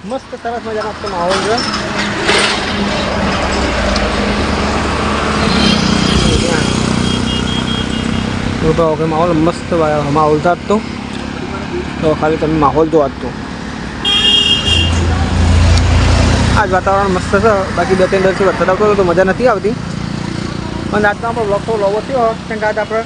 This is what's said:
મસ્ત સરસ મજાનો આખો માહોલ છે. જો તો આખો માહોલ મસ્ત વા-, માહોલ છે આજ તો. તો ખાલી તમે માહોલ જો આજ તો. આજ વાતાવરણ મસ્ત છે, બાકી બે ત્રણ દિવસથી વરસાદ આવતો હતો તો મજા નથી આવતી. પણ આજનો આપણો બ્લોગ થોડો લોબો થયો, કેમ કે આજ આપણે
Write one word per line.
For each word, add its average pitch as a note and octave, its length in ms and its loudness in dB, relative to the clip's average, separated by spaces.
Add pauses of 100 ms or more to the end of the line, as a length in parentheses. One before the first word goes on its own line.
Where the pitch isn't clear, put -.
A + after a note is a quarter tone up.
મસ્ત B3 280 -8 (120)
સરસ A#3 220 -6
મજાનો G#3+ 240 -4
આખો G3+ 180 -10
માહોલ F3+ 240 -2 (120)
છે. G#3+ 140 0 (4000)
જો D#3+ 100 2
તો E3 140 0
આખો D#3 200 -2
માહોલ E3 260 0
મસ્ત D#3+ 380 0
વા-, D3+ 400 0
માહોલ D3+ 300 4
છે F3 80 2
આજ F3 80 2 (100)
તો. G#3+ 140 2 (1200)
તો D#3 140 2
ખાલી D#3 220 0
તમે D#3+ 220 0
માહોલ D3 300 2
જો D#3 120 4
આજ C3+ 200 0
તો. B2 100 -6 (3250)
આજ G#3 120 2
વાતાવરણ F#3+ 420 2
મસ્ત F3+ 200 0
છે, G#3 240 4 (200)
બાકી F3 200 2
બે F#3 120 4
ત્રણ F#3+ 140 2
દિવસથી F#3+ 240 2
વરસાદ F3 240 2
આવતો F#3+ 160 2
હતો G#3 100 4
તો G3+ 80 2
મજા F3 200 4
નથી F#3+ 240 2
આવતી. G#3+ 280 0 (1160)
પણ G#3 140 2
આજનો G#3 220 0
આપણો A3 180 -2
બ્લોગ G3+ 200 -2
થોડો A3 160 -2
લોબો G3+ 260 0
થયો, B3 220 0 (180)
કેમ A3 120 -6
કે G#3+ 60 -2
આજ G#3+ 120 0
આપણે G#3+ 280 -2